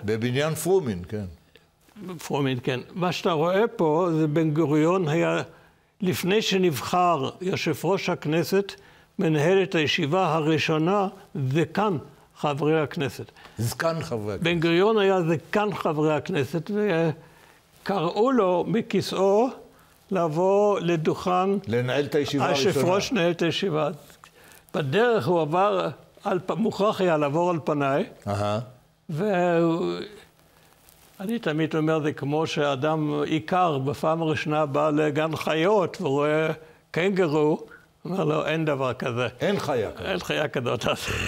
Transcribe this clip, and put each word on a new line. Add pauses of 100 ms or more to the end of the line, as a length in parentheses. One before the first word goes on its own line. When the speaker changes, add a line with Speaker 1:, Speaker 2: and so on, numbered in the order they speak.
Speaker 1:
בבניין
פרומין,
כן. (1000)
Speaker 2:
פרומין,
כן. (140)
מה
שאתה
רואה
פה
זה
בן
גוריון
היה, (600)
לפני
שנבחר (120)
יושב (100)
ראש
הכנסת, (460)
מנהל
את
הישיבה
הראשונה, (460)
זקן (400)
חברי
הכנסת. (260)
Speaker 1:
זקן
חברי
הכנסת.
Speaker 2:
בן
גוריון
היה
זקן
חברי
הכנסת, (1120)
וקראו
לו
מכיסאו (640)
לבוא
לדוכן (180)
Speaker 1:
לנהל
את
הישיבה
Speaker 2:
היושב
Speaker 1:
הראשונה.
Speaker 2:
ראש
לנהל
את
הישיבה. (840)
בדרך
הוא
עבר (340)
על
פ-,
מוכרח
היה
לעבור
על
פניי. (220)
Speaker 1:
אהה. (500)
Speaker 2:
והוא, (1300)
אני
תמיד
אומר,
זה
כמו
שאדם
עיקר
בפעם
הראשונה
בא
לגן
חיות
ורואה (400)
קנגורו, (460)
אומר
לו,
"אין
דבר
כזה." (120)
Speaker 1:
אין
חיה
כזאת.
Speaker 2:
אין
חיה
כזאת.
אז (300)